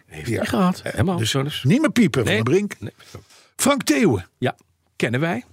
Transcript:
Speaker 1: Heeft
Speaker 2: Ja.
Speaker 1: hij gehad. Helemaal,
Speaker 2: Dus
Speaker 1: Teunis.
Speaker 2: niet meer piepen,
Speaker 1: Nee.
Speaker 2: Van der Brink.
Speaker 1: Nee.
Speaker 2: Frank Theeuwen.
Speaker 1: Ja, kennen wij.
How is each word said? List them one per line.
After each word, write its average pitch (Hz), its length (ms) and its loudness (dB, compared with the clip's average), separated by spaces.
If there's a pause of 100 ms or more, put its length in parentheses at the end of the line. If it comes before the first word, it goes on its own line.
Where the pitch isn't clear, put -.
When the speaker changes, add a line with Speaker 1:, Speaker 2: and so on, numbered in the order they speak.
Speaker 1:
Heeft 80 240 -12
Speaker 2:
Ja. 107 80 -2
Speaker 1:
hij - 80 -4
gehad. 185 380 0
Helemaal, 170 340 -2
Speaker 2:
Dus 113 140 -2
Speaker 1:
Teunis. 139 320 -4
Speaker 2:
niet 208 180 4
meer 302 100 2
piepen, 151 340 2
Speaker 1:
Nee. 104 100 0
Speaker 2:
Van 110 100 0
der 127 80 2
Brink. 202 260 0
Speaker 1:
Nee. - 140 -12 (640)
Speaker 2:
Frank 269 280 0
Theeuwen. 190 440 2 (100)
Speaker 1:
Ja, 123 180 -2 (400)
kennen 123 240 -2
wij. 175 340 -2